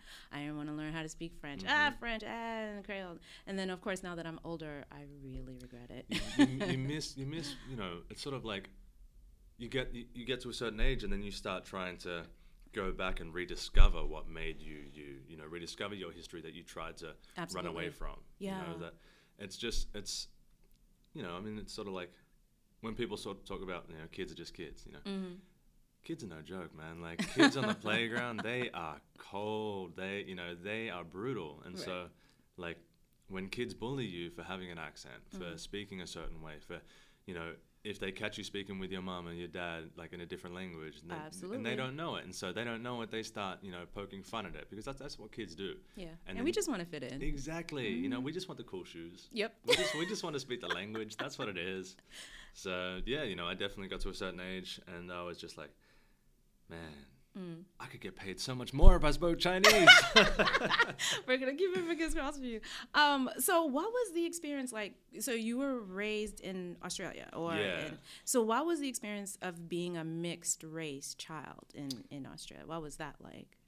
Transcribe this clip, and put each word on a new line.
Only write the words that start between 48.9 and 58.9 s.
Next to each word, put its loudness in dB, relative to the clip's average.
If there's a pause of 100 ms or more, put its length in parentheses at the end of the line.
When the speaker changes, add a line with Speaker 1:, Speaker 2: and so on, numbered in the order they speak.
Speaker 1:
Yep. -2 (120)
Speaker 2:
We 8
just, 0
we 0
just -2
wanna -2
speak -4
the -6
language. -4
That's -6
what -4
it -4
is. -4
Speaker 1:
<laughs> -20 (520)
Speaker 2:
So, -2
yeah, -2
you -2
know, -2
I 0
definitely -4
got -4
to 0
a -4
certain -4
age, -8
and -10
I -6
was -6
just -12
like, -10 (1000)
"Man, -12 (320)
Speaker 1:
Mm. -10 (140)
Speaker 2:
I -10
could -12
get -8
paid -8
so -4
much -6
more 12